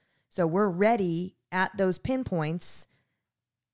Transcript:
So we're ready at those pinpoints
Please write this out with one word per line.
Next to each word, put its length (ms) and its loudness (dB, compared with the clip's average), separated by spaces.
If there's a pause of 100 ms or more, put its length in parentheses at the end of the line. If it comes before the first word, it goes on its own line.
(300)
So 160 0
we're 220 2
ready 680 0 (160)
at 260 0
those 220 2
pinpoints 880 -4 (880)